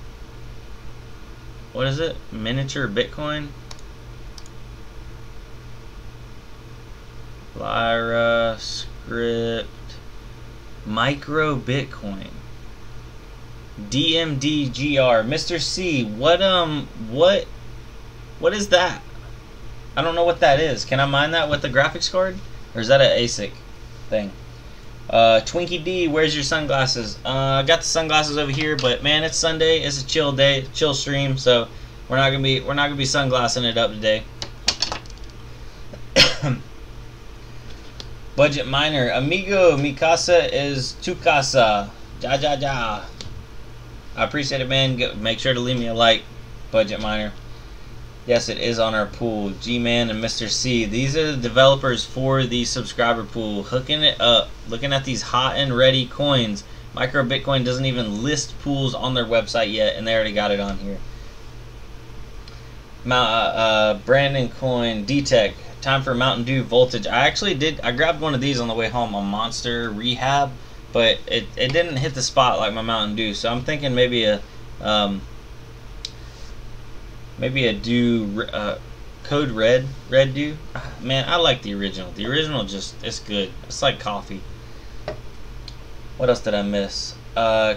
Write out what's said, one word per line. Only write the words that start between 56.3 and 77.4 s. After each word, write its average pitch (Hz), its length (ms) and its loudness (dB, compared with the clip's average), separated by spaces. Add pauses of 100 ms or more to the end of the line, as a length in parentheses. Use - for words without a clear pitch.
Micro 131 300 0
Bitcoin 131 420 2
doesn't 127 200 0
even 117 400 -2
list 147 380 -2
pools 139 340 0
on 123 180 -2
their 120 120 2
website 110 460 2
yet, 107 220 2
and 113 140 -4
they 113 60 2
already 110 180 2
got 104 180 2
it 101 80 2
on 98 200 -2
here. 98 200 -6 (2000)
Ma-, 123 100 0
uh, 113 420 4
uh, 110 420 6
Brandon 131 500 4
Coin, 117 560 0
D-Tech. 123 500 4 (280)
Time 135 200 2
for 135 120 0
Mountain 120 320 2
Dew 131 160 2
Voltage. 120 440 4
I 120 200 4
actually 185 260 0
did, 151 300 0
I 120 100 0
grabbed 156 300 2
one 156 100 2
of 123 80 0
these 135 180 0
on 120 100 0
the 110 60 -2
way 113 140 0
home, 113 240 0
a 101 80 0
Monster 117 720 -2
Rehab, 131 600 0 (440)
but 117 320 6
it, 110 180 -2 (140)
it 127 160 0
didn't 170 240 2
hit 143 160 -2
the 131 80 -4
spot 123 360 4
like 107 140 0
my 113 80 -4
Mountain 110 360 0
Dew. 110 180 -2
So 113 180 -2
I'm 123 80 -2
thinking 139 340 -2
maybe 120 300 4
a... 104 160 4 (400)
Um, 104 400 2 (2250)
maybe 131 300 2